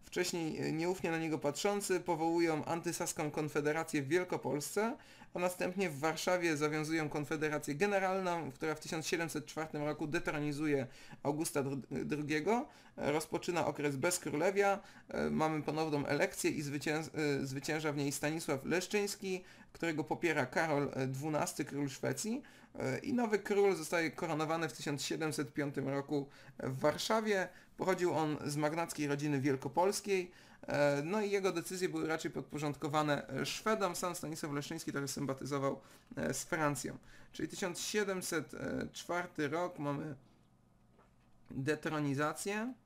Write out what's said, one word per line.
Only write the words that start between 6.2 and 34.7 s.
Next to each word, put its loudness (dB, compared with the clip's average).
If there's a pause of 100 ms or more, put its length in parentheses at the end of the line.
zawiązują 2
konfederację 0
generalną, 2
która -2
w -8
tysiąc -4
siedemset -2
czwartym -4
roku -2
detronizuje 0 (360)
Augusta 0
dru-, -4
drugiego, 0 (280)
e, 0
rozpoczyna 0
okres 0
bezkrólewia, 2 (280)
e, 0
mamy 2
ponowną 0
elekcję 2
i -2
zwycięz-, -2 (320)
e, -2
zwycięża -2
w -2
niej 0
Stanisław -2
Leszczyński, 0 (280)
którego -2
popiera 2
Karol, 2
e, 0
dwunasty, -2
król -2
Szwecji, -2 (320)
e, -2
i -4
nowy 2
król 4
zostaje 0
koronowany 0
w -6
tysiąc -4
siedemset -2
piątym -2
roku 0 (300)
w -4
Warszawie. 2 (280)
Pochodził 2
on 4 (100)
z -2
magnackiej 0
rodziny 2
wielkopolskiej, 2 (320)
e, 4
no 0
i 0
jego 2
decyzje -2
były -2
raczej 0
podporządkowane, 0
e, -2
Szwedom. 0
Sam -4
Stanisław -6
Leszczyński -4